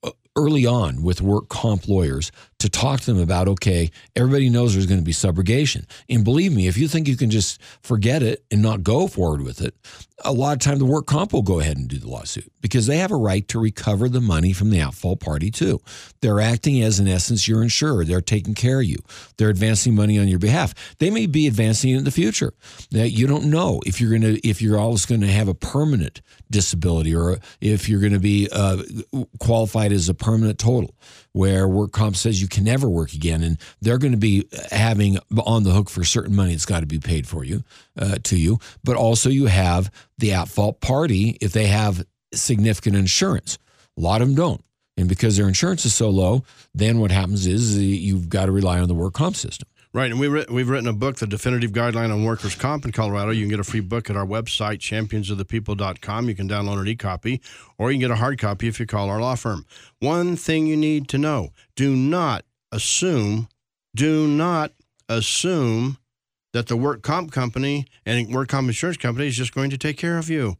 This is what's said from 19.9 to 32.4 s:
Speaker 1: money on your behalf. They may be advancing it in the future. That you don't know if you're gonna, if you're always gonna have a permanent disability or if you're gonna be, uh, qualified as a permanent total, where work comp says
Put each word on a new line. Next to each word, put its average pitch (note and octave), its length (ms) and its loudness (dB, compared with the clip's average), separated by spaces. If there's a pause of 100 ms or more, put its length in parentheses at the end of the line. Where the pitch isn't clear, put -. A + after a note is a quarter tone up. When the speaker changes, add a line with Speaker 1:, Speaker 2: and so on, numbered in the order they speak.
Speaker 1:
money G#2 240 4
on G2+ 80 4
your F#2 140 2
behalf. A2 340 2 (240)
They E3+ 120 2
may A3 160 0
be D3+ 200 2
advancing A2+ 440 2
it B2+ 80 2
in C#3 60 -2
the C#3 60 0
future. E3+ 420 0 (380)
That A2 200 2
you A#2 180 2
don't C#3+ 160 0
know D#3 420 2
if F#2 140 -2
you're A#2 100 2
gonna, A2 320 2
if G#2+ 180 0
you're G#2+ 180 2
always A2 280 0
gonna G#2+ 220 2
have G2+ 180 4
a F#2+ 80 0
permanent C#3 680 -2 (300)
disability E2+ 640 0
or E2+ 240 0 (220)
if G#2 280 0
you're G#2 120 2
gonna G2+ 180 2
be, G2+ 320 2
uh, F#2+ 320 0 (560)
qualified A2 540 2
as F2+ 160 2
a F#2 60 2
permanent A2 440 0
total, A#2 380 0 (360)
where F#2+ 360 2
work G2 240 0
comp G#2+ 240 0
says G2+ 260 0